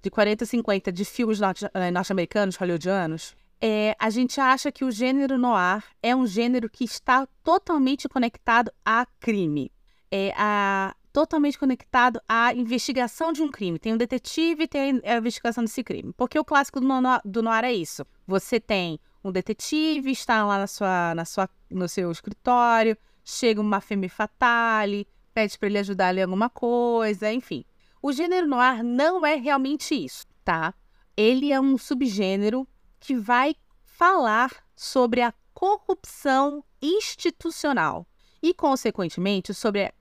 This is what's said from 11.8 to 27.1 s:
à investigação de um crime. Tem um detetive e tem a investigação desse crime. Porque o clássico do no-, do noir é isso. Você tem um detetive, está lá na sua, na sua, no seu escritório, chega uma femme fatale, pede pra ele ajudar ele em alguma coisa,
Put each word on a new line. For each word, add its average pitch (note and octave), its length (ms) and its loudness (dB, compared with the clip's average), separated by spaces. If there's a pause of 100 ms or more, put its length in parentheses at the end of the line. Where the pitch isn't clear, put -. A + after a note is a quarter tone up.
à A#3 260 2
investigação B3 760 -2
de D4+ 100 -2
um D4 80 -2
crime. F3 280 -4
Tem A3 160 -2
um - 20 0
detetive D4+ 680 -2
e - 40 -6
tem C#4 360 0
a A#3 120 0
investigação A#3 480 -2
desse A#3 180 -6
crime. - 300 -8
Porque B3+ 260 -2
o D#4 60 0
clássico C#4 340 0
do C4 80 0
no-, B3+ 380 2
do G#3 180 -4
noir A3+ 220 0
é B3 80 -2
isso. D#3+ 320 -6 (220)
Você G3 340 0
tem F3 400 -4 (240)
um G3 80 -6
detetive, C4+ 800 -2
está A3 320 0
lá G3+ 140 0
na G3 100 -2
sua, F3 460 0
na E3 100 -4
sua, F#3+ 260 -4 (180)
no F#3 200 -6
seu F3 240 -4
escritório, A3+ 840 2 (280)
chega A3 360 0
uma G#3 200 0
femme G3 280 -4
fatale, A3 1000 0 (260)
pede G#3+ 240 0
pra G#3 100 -2
ele G#3 100 0
ajudar F#3+ 320 0
ele F#3 100 0
em - 20 4
alguma F#3+ 260 0
coisa, A#3 840 0